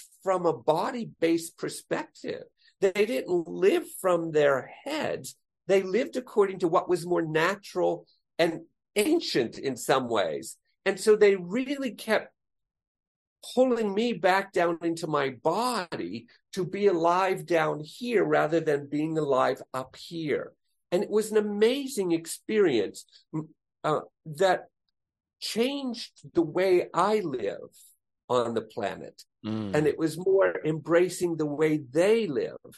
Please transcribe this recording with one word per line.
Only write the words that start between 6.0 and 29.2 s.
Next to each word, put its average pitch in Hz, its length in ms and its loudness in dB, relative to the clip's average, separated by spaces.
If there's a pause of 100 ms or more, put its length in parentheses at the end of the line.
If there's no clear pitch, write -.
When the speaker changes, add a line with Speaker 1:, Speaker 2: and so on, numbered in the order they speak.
Speaker 1:
according 196 420 0
to 170 100 0
what 170 220 2
was 170 160 0
more 175 160 0
natural 170 840 -2 (320)
and 160 280 0 (300)
ancient 208 600 0
in 131 180 -4
some 131 320 0
ways. 90 500 -2 (260)
And 190 160 -2
so 214 160 6
they 202 200 6
really 247 560 -4
kept - 420 -2 (1200)
pulling 233 400 2
me 233 180 0
back 190 400 0
down 170 300 0
into 170 240 -4
my 143 240 0
body 160 960 -4 (260)
to 185 120 -4
be 202 220 0
alive 175 580 2
down 156 360 2
here 202 440 0
rather 151 360 2
than 143 280 -2
being 156 300 -2
alive 131 440 2 (100)
up 131 240 -8
here. 160 560 -6 (380)
And 180 120 2
it - 80 -6
was 208 200 0
an 214 60 2
amazing 214 760 0
experience, 165 920 0 (300)
m-, 160 140 -8 (340)
uh, 151 180 0 (260)
that 170 420 0 (720)
changed 254 720 -4 (200)
the 175 100 2
way 175 520 2
I 208 260 2
live 123 480 -6 (600)
on 120 260 0
the 110 80 -2
planet. 90 640 -8 (200)